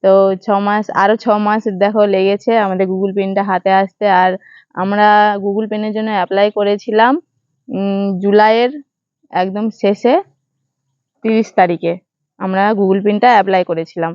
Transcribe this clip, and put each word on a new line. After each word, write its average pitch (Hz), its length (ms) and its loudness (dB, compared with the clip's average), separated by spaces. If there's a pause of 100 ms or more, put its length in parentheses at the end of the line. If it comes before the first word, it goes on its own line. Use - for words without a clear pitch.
তো 190 80 4 (320)
ছ - 60 -10
মাস, 202 360 0 (160)
আরো 202 220 4
ছ - 20 -6 (200)
মাস 214 180 -2 (200)
দেখো 208 220 0
লেগেছে 196 460 0 (140)
আমাদের 190 260 -2
Google 190 260 -4
পিনটা 196 260 -2
হাতে 190 280 -2 (100)
আসতে। 196 240 -4 (160)
আর 185 100 2 (420)
আমরা 202 340 0 (380)
Google 208 260 -4
পিনের 214 220 -6
জন্য 220 240 -4
অ্যাপ্লাই 196 340 0
করেছিলাম, 214 640 0 (560)
উম, 196 520 -4
জুলাইয়ের 214 500 2 (580)
একদম 190 400 -4
শেষে, 208 440 0 (1120)
তিরিশ 220 320 0
তারিখে 170 380 0 (460)
আমরা 190 240 -2 (160)
Google 196 260 0
পিনটা 208 300 2
অ্যাপ্লাই 190 280 2
করেছিলাম। 165 520 -6